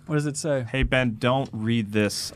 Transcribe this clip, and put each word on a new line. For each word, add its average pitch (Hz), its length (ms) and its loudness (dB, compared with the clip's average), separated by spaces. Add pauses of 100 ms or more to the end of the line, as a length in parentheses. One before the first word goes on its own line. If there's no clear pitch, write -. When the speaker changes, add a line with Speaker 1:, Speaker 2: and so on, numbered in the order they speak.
Speaker 1:
What 151 100 -2
does 147 100 0
it 147 100 -4
say? 139 340 -2
Speaker 2:
"Hey, 135 140 0
Ben, 127 340 2
don't 127 340 2
read 110 400 0
this 104 440 0